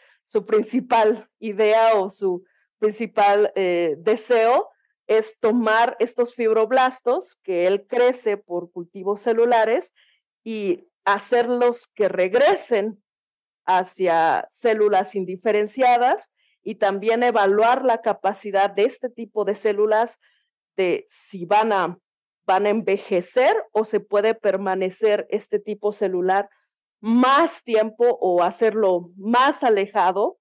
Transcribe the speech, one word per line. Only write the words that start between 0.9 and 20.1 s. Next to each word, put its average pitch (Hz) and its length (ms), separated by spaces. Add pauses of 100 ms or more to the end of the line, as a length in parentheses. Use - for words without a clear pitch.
idea 220 600
o 190 100
su 185 340 (360)
principal, 208 760
eh, 175 440
deseo, 233 680 (380)
es 220 320
tomar 226 600
estos 240 340
fibroblastos 247 1080
que 175 240
él 202 200
crece 247 500
por 175 340
cultivos 190 500
celulares 226 720 (500)
y 208 440 (160)
hacerlos 240 880
que 202 140
regresen 208 960 (640)
hacia 170 840
células 208 680
indiferenciadas 226 1160 (320)
y 214 120
también 208 480
evaluar 226 600
la 233 160
capacidad 196 680
de 196 140
este 254 260
tipo 220 360
de 202 100
células 214 640 (580)